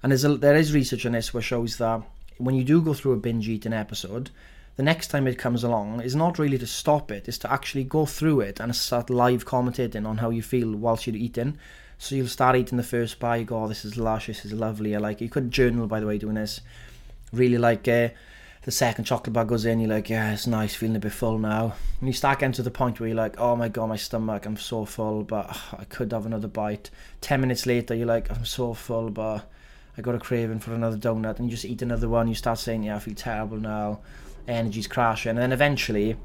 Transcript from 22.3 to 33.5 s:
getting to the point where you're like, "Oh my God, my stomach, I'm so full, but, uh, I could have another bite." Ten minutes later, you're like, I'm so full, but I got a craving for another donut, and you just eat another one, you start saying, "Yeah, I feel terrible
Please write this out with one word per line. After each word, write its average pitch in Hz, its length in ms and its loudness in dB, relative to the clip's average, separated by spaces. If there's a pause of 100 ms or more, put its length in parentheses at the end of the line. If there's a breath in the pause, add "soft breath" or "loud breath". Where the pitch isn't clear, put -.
getting 131 140 2
to 123 100 -2
the 120 80 -2
point 123 300 -2
where 113 80 -2
you're 113 80 0
like, 110 200 0
"Oh 120 200 2
my 117 100 0
God, 110 200 -2
my 107 100 -2
stomach, 110 480 -4
I'm 107 100 -6
so 110 300 -6
full, 107 380 -4
but, 104 260 -4
uh, - 300 -12
I 98 60 -12
could 120 280 -6
have 107 120 -4
another 110 220 -4
bite." 104 420 -4 (300 loud breath)
Ten 135 220 0
minutes 127 240 0
later, 120 300 2
you're 117 100 0
like, 117 260 2
I'm 113 140 -4
so 120 280 -2
full, 113 360 -4
but 107 400 -6 (500 soft breath)
I - 20 -10
got 120 140 0
a 113 40 -2
craving 113 400 0
for 113 140 -6
another 117 240 0
donut, 110 400 0
and 120 80 -2
you 120 60 0
just 117 140 -6
eat 110 160 -6
another 120 260 0
one, 113 220 4
you 113 60 0
start 113 220 0
saying, 113 260 -2
"Yeah, 104 120 -2
I 104 40 -4
feel 107 140 -8
terrible 110 440 -6